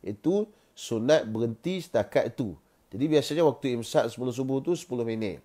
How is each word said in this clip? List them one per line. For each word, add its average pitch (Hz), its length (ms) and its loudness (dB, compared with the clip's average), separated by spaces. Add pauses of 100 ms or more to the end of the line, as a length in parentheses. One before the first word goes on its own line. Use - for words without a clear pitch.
Itu 185 480 -2 (240)
sunat 123 520 2
berhenti 117 520 -2
setakat - 560 0
itu. 101 200 -4 (360)
Jadi 110 160 -4
biasanya 151 400 2
waktu 123 320 0
imsak 117 320 0
sebelum 123 240 -6
subuh 135 240 -2
tu 165 160 0
sepuluh 120 320 -4
minit. 110 380 -4